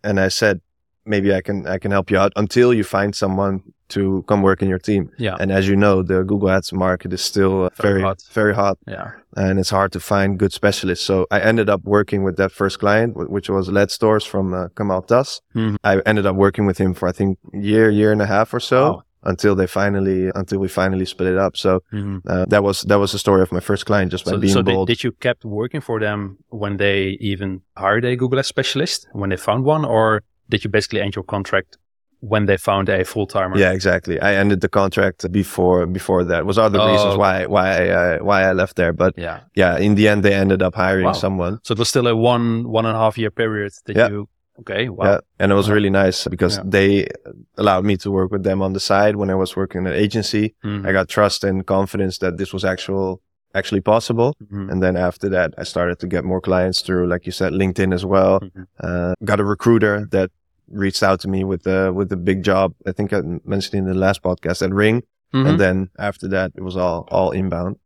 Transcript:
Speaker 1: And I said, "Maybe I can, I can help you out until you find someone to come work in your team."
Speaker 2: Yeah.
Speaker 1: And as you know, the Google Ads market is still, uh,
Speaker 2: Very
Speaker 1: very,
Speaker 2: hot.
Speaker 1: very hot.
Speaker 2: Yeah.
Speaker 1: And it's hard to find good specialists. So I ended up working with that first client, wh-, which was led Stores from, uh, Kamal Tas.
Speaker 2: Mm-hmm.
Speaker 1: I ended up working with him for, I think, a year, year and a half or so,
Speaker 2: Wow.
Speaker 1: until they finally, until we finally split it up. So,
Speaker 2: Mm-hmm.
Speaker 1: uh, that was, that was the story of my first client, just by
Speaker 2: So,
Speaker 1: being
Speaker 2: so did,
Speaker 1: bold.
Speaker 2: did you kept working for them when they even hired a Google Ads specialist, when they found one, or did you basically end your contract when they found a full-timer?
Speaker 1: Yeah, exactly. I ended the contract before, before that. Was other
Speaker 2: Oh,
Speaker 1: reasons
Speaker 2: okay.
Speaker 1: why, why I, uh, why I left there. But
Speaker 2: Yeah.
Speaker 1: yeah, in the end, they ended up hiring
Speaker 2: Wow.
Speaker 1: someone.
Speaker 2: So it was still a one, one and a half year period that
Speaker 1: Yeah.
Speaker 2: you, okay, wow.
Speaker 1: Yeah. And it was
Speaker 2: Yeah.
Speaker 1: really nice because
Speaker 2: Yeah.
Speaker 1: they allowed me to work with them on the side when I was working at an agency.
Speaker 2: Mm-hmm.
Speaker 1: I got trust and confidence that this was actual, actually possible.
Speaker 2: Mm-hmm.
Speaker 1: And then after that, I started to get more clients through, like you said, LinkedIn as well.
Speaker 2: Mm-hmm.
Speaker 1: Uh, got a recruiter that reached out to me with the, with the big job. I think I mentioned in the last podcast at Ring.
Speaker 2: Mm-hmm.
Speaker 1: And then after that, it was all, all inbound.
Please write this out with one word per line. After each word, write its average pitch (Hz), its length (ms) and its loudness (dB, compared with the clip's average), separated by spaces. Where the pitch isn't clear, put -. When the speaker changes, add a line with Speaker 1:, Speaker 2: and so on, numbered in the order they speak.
Speaker 1:
And 98 160 0
I 95 80 2
said, 98 320 -2
"Maybe 101 280 0
I 92 60 -2
can, 98 260 -8
I 92 120 -6
can 98 120 -8
help 98 200 -2
you 98 80 2
out 98 180 2
until 120 380 2
you 107 100 0
find 101 300 -2
someone 98 480 -2
to 95 400 -2
come 101 140 2
work 95 180 2
in 95 80 0
your 92 100 -2
team." 98 380 -2
Speaker 2:
Yeah. 98 240 -4
Speaker 1:
And 95 100 -2
as 95 160 2
you 98 100 2
know, 98 260 4
the 92 200 0
Google 101 280 0
Ads 95 240 0
market 92 400 -2
is - 80 -6
still, 95 420 0
uh, 90 60 -2
Speaker 2:
Very 101 140 2
Speaker 1:
very, 95 80 0
Speaker 2:
hot. 95 200 -4
Speaker 1:
very 104 200 2
hot. 101 220 0
Speaker 2:
Yeah. 95 260 -12
Speaker 1:
And 98 240 0
it's 92 100 -2
hard 98 220 2
to 87 80 -8
find 98 380 0
good 98 140 0
specialists. - 540 -2
So 95 240 0
I 101 100 2
ended 110 300 2
up 95 140 0
working 101 400 0
with 92 120 -2
that 95 160 2
first - 280 -2
client, 110 340 2
wh-, - 160 -8
which 98 180 -4
was 95 220 -2
led 101 200 2
Stores 110 340 0
from, 95 280 -4
uh, 90 240 -6
Kamal 95 260 -2
Tas. - 380 0
Speaker 2:
Mm-hmm. 110 300 0
Speaker 1:
I 98 220 4
ended 104 200 2
up 95 100 2
working 98 300 2
with 92 120 0
him 92 160 2
for, - 140 -2
I - 40 -2
think, 98 260 -2
a 101 40 -8
year, 107 300 4
year 107 220 4
and 104 100 2
a 101 60 2
half 107 260 0
or 120 80 -2
so, 127 220 2
Speaker 2:
Wow. - 200 0
Speaker 1:
until 98 320 2
they 95 140 2
finally, 95 680 0
until 98 240 -4
we 95 100 -2
finally 92 380 0
split 92 280 -2
it 95 40 2
up. 95 180 0
So, 92 260 0
Speaker 2:
Mm-hmm. 101 240 -6
Speaker 1:
uh, 90 200 0
that 104 160 4
was, 98 180 0
that 101 160 2
was 98 140 2
the 101 60 -6
story 95 240 4
of 90 100 0
my 90 80 -2
first - 260 -4
client, 95 240 0
just 87 140 -6
by 90 80 -2
Speaker 2:
So, 104 60 -2
Speaker 1:
being 98 140 2
Speaker 2:
so 95 100 4
did, 117 120 2
Speaker 1:
bold. 95 140 0
Speaker 2:
did 117 160 -2
you 113 80 -2
kept - 320 -4
working 113 380 -6
for 113 180 -4
them 104 380 -4
when 101 280 -6
they 98 420 0
even 95 400 -4
hired 104 280 2
a 123 120 0
Google 127 240 0
Ads - 80 -4
specialist, - 640 -4
when 98 180 -4
they 90 60 0
found 120 280 -2
one, 151 200 2
or 110 380 2
did 110 140 -2
you 110 60 -6
basically 104 300 0
end 101 140 -4
your 95 100 -8
contract 98 540 -4
when 107 260 0
they 98 100 4
found 98 320 0
a 92 160 0
full-timer? 95 520 -4
Speaker 1:
Yeah, 95 140 4
exactly. 92 500 -2
I 98 140 2
ended 98 260 2
the 101 80 0
contract 95 640 0
before, 90 560 2
before 90 380 -2
that. 85 220 -2
Was 101 120 0
other 104 220 2
Speaker 2:
Oh, 110 100 4
Speaker 1:
reasons 104 240 2
Speaker 2:
okay. - 20 0
Speaker 1:
why, 95 300 0
why 95 240 2
I, 90 200 2
uh, 87 340 2
why 98 180 4
I 95 120 4
left 92 200 -2
there. 85 180 0
But 90 240 2
Speaker 2:
Yeah. 82 220 -10
Speaker 1:
yeah, 87 240 4
in 104 160 4
the 107 140 6
end, 104 160 2
they 98 100 4
ended 95 260 2
up 92 140 0
hiring 95 320 2
Speaker 2:
Wow. - 60 2
Speaker 1:
someone. 95 500 -4
Speaker 2:
So - 120 -8
it 107 40 -4
was 113 100 0
still 120 200 0
a 113 80 2
one, 117 520 0
one 113 180 0
and 113 100 -2
a - 20 -4
half 110 200 2
year 107 120 -2
period 107 400 -4
that 104 100 -4
Speaker 1:
Yeah. 113 140 6
Speaker 2:
you, 104 180 -8
okay, 110 280 -4
wow. 95 160 -6
Speaker 1:
Yeah. 101 140 4
And 98 140 2
it - 20 4
was 101 140 2
Speaker 2:
Yeah. 104 60 4
Speaker 1:
really 104 160 2
nice 95 360 2
because 90 300 -2
Speaker 2:
Yeah. 98 100 -10
Speaker 1:
they 98 400 4
allowed 98 280 2
me 101 140 2
to 101 120 -8
work 95 220 0
with 98 100 -4
them 95 200 0
on 95 100 -2
the 95 80 -4
side 104 340 2
when 101 160 -2
I 95 60 0
was 95 200 -2
working 92 300 -4
at 87 60 -2
an 73 60 -2
agency. 107 560 -2
Speaker 2:
Mm-hmm. 101 240 -6
Speaker 1:
I 95 40 2
got 95 160 2
trust 104 360 0
and 95 220 -2
confidence 95 520 -2
that 90 180 -4
this 92 160 -8
was 95 120 -6
actual, 95 560 -4
actually 98 280 -2
possible. 117 600 2
Speaker 2:
Mm-hmm. 101 280 -10
Speaker 1:
And 92 120 0
then 92 140 2
after 90 340 -2
that, 87 260 0
I - 60 -12
started 87 380 -4
to 92 80 -8
get 90 160 -2
more 92 160 -2
clients 92 420 0
through, 90 240 0
like 87 200 -2
you 92 60 -8
said, 90 200 -2
LinkedIn 95 420 0
as 90 100 -4
well. 95 360 2
Speaker 2:
Mm-hmm. 95 220 -16
Speaker 1:
Uh, 87 340 -4
got 104 140 0
a 101 60 0
recruiter 104 640 2
that 95 200 0
reached 98 320 -4
out 95 160 4
to 101 100 -8
me 95 160 -2
with 95 180 -4
the, 95 320 0
with 98 160 -2
the 98 60 -4
big 92 260 0
job. 95 320 2
I 95 60 -6
think 104 220 -4
I 92 80 0
mentioned 98 320 -4
in 95 80 -2
the 92 120 -2
last 95 240 0
podcast 90 380 -4
at 95 100 -2
Ring. 107 320 2
Speaker 2:
Mm-hmm. 135 140 0
Speaker 1:
And 95 120 2
then 95 300 2
after 101 300 -6
that, 95 280 -2
it - 60 -16
was 92 140 -8
all, 87 340 -2
all 95 200 2
inbound. 92 560 -4